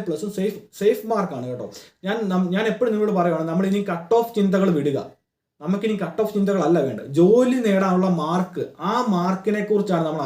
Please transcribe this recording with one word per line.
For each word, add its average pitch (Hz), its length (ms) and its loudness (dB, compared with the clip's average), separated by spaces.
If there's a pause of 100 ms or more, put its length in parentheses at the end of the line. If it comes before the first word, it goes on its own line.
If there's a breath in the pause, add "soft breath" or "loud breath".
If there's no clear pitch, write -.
പ്ലസും 175 320 -6
സേഫ്, - 180 -4 (220)
സേഫ് 226 340 2
മാർക്കാണ് 156 380 -4
കേട്ടോ. 120 180 -8 (380 loud breath)
ഞാൻ 214 100 -2 (160)
നം-, 180 220 2
ഞാൻ 220 180 0
എപ്പോഴും 233 200 0
നിങ്ങളോട് 208 260 0
പറയുവാണ്, 165 320 0
നമ്മൾ 190 200 0
ഇനി 202 120 0 (100)
കട്ട് 170 280 0
ഓഫ് 226 180 -6
ചിന്തകൾ 190 400 4
വിടുക, 139 200 0 (640)
നമുക്കിനി 202 400 -2
കട്ട് 170 220 -4
ഓഫ് - 100 -2
ചിന്തകളല്ല 190 540 2
വേണ്ടത്, - 200 -8 (120)
ജോലി 247 380 6 (100)
നേടാനുള്ള 190 420 2 (100)
മാർക്ക്, 165 440 -2 (260)
ആ 214 40 -2 (220)
മാർക്കിനെ 190 540 0
കുറിച്ചാണ് 196 380 0
നമ്മൾ 156 180 -4